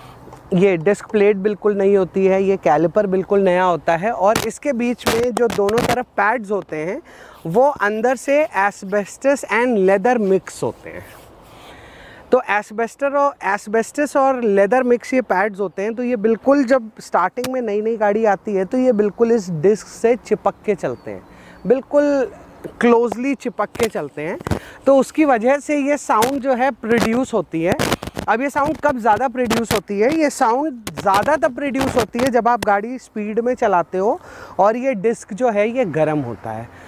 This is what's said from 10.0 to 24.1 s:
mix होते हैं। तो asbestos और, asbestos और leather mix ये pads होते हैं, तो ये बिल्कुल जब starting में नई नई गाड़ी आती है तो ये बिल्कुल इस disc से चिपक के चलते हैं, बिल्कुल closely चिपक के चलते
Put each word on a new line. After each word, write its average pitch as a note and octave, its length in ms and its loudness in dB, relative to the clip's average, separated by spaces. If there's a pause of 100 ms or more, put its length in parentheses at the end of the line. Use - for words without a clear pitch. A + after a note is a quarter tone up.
mix F#3+ 400 -2
होते G#2+ 260 -6
हैं। E2+ 140 -16 (1300)
तो B3 100 2 (100)
asbestos A3 640 -4
और, C#4+ 200 0 (140)
asbestos A3 680 -4
और C4+ 240 0
leather G3+ 420 2
mix A#3+ 300 0
ये B3+ 80 2
pads G3 380 -2
होते F#3+ 220 -6
हैं, A3 140 -4
तो B3 80 -6
ये B3 140 -2
बिल्कुल A3+ 460 2
जब A3+ 360 0
starting G#3 540 -2
में B3+ 80 -4
नई G#3+ 200 -2
नई A3+ 160 -2
गाड़ी G#3+ 280 2
आती G3+ 300 0
है F#3+ 100 0
तो B3+ 120 -2
ये B3+ 160 4
बिल्कुल G#3+ 380 2
इस G3 200 0
disc E3+ 360 2
से A#3 280 0
चिपक - 400 -2 (100)
के G3+ 100 0
चलते B2 360 -8
हैं, F#2 120 -12 (440)
बिल्कुल C#4 640 2 (500)
closely A#3+ 540 2
चिपक G#3 340 -6 (100)
के A3+ 80 2
चलते D3 340 -8